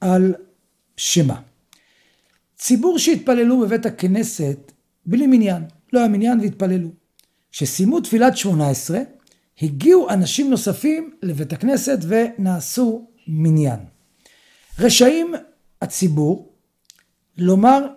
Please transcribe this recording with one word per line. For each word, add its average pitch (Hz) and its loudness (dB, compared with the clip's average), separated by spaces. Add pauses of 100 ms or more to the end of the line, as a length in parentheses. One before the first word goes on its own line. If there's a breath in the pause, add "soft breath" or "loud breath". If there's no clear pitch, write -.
על 185 2 (640)
שמה. 135 0 (1120)
ציבור 277 0
שהתפללו 254 2
בבית 226 -2
הכנסת 185 -4 (340)
בלי 240 0
מניין, 202 2 (300)
לא 247 4
היה 233 2
מניין 226 2
והתפללו. 185 -2 (600)
כשסיימו 196 0
תפילת 247 2
שמונה 156 0
עשרה, 160 -4 (640)
הגיעו 226 2
אנשים 202 0
נוספים 294 -2 (100)
לבית 156 -6
הכנסת 262 -2
ונעשו 226 -2 (200)
מניין. 156 0 (1000 soft breath)
רשאים 302 2 (480)
הציבור 156 -2 (840)
לומר 214 4